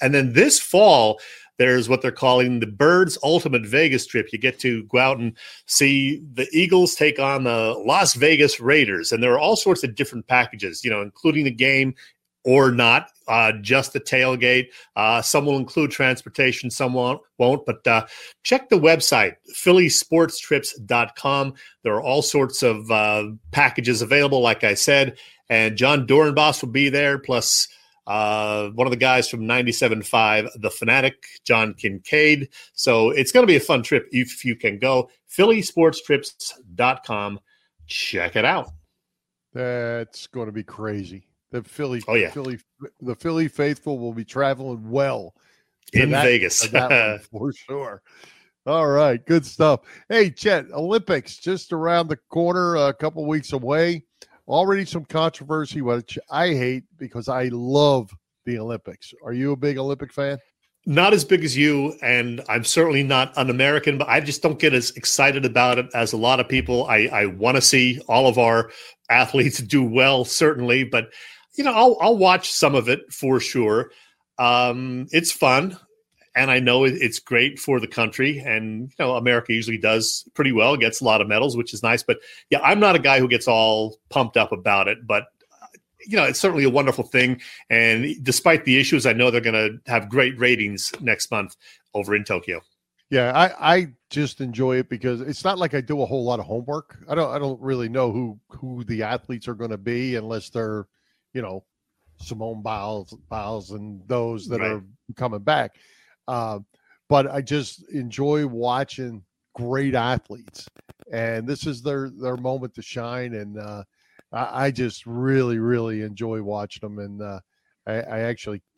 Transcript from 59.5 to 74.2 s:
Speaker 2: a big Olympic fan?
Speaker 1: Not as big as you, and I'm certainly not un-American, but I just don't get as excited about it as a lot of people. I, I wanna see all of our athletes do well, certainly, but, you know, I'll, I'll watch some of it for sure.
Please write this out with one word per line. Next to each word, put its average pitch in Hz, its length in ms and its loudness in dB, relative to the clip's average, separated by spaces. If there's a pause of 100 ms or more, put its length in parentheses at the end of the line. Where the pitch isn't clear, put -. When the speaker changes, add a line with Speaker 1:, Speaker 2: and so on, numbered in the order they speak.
Speaker 2:
a - 20 -2
big 135 220 -2
Olympic 135 340 -6
fan? 139 280 -6 (460)
Speaker 1:
Not 175 280 4
as 170 100 2
big 160 220 2
as 131 100 -4
you, 147 460 0
and 120 480 -2
I'm 113 160 -2
certainly 156 380 2
not 135 340 2
un-American, 139 600 2
but 143 120 -4
I 127 100 4
just 143 220 -6
don't 156 180 0
get 151 140 4
as 123 180 0
excited 139 540 0
about 123 320 2
it 123 160 -2
as 117 180 -2
a 117 60 -4
lot 123 240 2
of - 80 -6
people. 127 380 0
I, 110 180 2
I 107 220 0
wanna 113 340 0
see 123 480 2
all 131 180 4
of 120 100 4
our 113 320 4 (400)
athletes 127 500 2
do 131 220 2
well, 127 440 2
certainly, 131 580 0
but, 123 300 -4 (420)
you 277 80 -4
know, 269 100 0
I'll, 233 260 6
I'll 220 180 4
watch 185 340 2
some 143 240 2
of 117 120 2
it - 240 -2
for 131 280 0
sure. 117 500 0 (480)